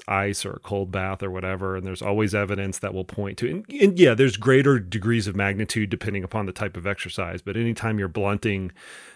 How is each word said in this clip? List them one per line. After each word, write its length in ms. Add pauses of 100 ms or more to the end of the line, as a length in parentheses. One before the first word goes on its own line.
ice 380
or 80
a 60
cold 300
bath 320
or 80
whatever, 460
and 100
there's 160
always 320
evidence 460
that 140
will 100
point 360
to, 100
and, 200
and 300
yeah, 140
there's 240
greater 420
degrees 480
of 80
magnitude 540
depending 340
upon 220
the 80
type 240
of 100
exercise, 540
but 160
anytime 420
you're 80
blunting 640 (440)